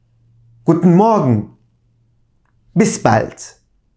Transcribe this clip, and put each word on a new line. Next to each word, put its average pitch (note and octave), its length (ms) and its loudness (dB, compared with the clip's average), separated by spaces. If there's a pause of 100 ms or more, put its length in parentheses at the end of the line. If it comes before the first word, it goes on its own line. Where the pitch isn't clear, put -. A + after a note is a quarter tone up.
(640)
Guten E3+ 260 2
Morgen. E3+ 540 0 (1300)
Bis G3+ 300 0
bald. - 340 -2 (580)